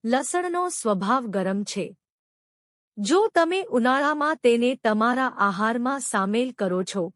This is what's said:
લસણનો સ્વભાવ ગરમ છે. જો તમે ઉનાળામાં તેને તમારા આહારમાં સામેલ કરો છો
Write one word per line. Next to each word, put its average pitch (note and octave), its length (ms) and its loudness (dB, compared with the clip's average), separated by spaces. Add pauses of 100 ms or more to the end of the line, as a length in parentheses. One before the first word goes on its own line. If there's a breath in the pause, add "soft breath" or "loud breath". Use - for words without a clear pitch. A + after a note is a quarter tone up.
લસણનો F4 640 -2
સ્વભાવ A3+ 580 -2
ગરમ G3 380 -2
છે. G3 320 -8 (1000)
જો E4 300 2
તમે F4 360 2
ઉનાળામાં C#4+ 720 0
તેને A#3+ 380 2
તમારા A#3+ 600 0
આહારમાં A3+ 640 0
સામેલ A3+ 520 -2
કરો F#3 300 -2
છો F#3 220 -4 (120)